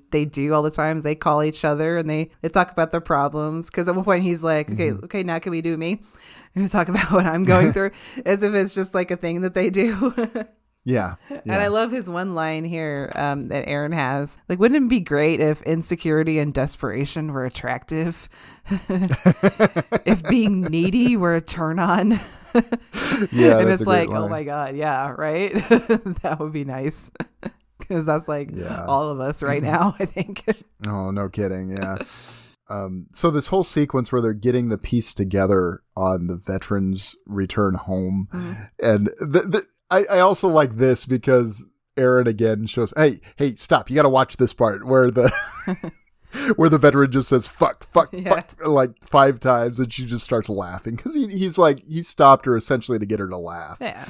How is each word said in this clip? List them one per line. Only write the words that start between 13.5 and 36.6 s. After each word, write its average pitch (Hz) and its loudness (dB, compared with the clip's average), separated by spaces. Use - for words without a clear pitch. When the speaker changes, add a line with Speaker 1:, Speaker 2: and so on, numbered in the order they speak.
Speaker 1:
Aaron 147 -4
has. 143 -4
Like, 180 -4
"Wouldn't 254 2
it 240 -2
be 247 0
great 151 0
if 151 0
insecurity 160 -2
and 147 -2
desperation 139 -4
were 131 -6
attractive? 156 -6
<laughs> 196 -4
If 180 2
being 208 2
needy 190 2
were 175 2
a 165 0
turn 165 -4
on?" 208 2
<laughs> - -18
Speaker 2:
Yeah, 240 8
Speaker 1:
And - 4
Speaker 2:
that's 190 2
Speaker 1:
it's - -
Speaker 2:
a 220 -4
great - 2
Speaker 1:
like, - -2
"Oh - -2
Speaker 2:
line. - -4
Speaker 1:
my 156 -6
God, 143 -6
yeah, 139 -2
right?" 160 -2
<laughs> 190 -2
That 156 -4
would 156 -6
be 147 -6
nice. 135 -8
<laughs> - -18
'Cause 170 -2
that's, 156 0
like, 147 -6
Speaker 2:
Yeah. - -10
Speaker 1:
all 143 0
of 139 -8
us 135 -6
right 143 -2
Speaker 2:
<laughs> 151 0
Speaker 1:
now, 180 0
I 196 -2
think. - -8
<laughs> - -8
Speaker 2:
Oh, 98 -4
no 98 -4
kidding, 95 -6
yeah. 95 -6
Um, 95 -8
so - 0
this 147 -2
whole 185 2
sequence 139 -2
where 123 2
they're 113 0
getting 120 0
the 107 0
piece - -2
together 95 2
on 92 0
the 87 -4
veterans' 95 -4